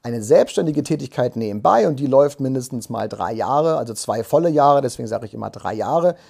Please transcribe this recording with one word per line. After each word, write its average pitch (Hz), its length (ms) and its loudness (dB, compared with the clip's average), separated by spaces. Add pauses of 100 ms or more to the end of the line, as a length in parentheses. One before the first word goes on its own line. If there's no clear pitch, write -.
eine 120 220 -6
selbstständige 151 600 2
Tätigkeit 135 500 -4
nebenbei 117 540 2
und 143 100 -2
die 139 80 -4
läuft 139 320 4
mindestens 131 500 -4
mal 110 200 -6
drei 104 240 -6
Jahre, 143 460 0
also 113 160 -6
zwei 110 280 -4
volle 165 260 2
Jahre, 143 320 4
deswegen 123 280 -6
sage 110 180 -6
ich 104 80 -16
immer 107 160 -8
drei - 240 -8
Jahre, 165 400 0 (160)